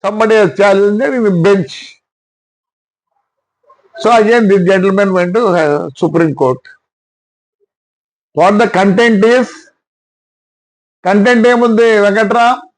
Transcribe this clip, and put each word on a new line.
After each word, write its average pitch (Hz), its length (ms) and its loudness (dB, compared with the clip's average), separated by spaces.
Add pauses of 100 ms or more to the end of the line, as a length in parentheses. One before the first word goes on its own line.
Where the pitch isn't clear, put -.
Somebody 214 360 0
has 196 180 2
challenged 202 600 0
in 240 100 -2
the 190 60 -2 (120)
bench. 196 280 0 (2250)
So 208 60 -2 (120)
again, 226 300 2
this 190 200 2
gentleman 196 480 0
went 180 180 -2
to, 240 80 -2 (180)
uh, 147 160 -2 (220)
Supreme 160 420 -2
Court. 127 200 -2 (1800)
What 190 220 2
the 226 60 0 (100)
content 202 460 2 (120)
is? 254 120 -2 (1600)
కంటెంట్ 220 440 2
ఏముంది 233 340 0 (200)
వెంకట్రామ్? 226 560 0 (180)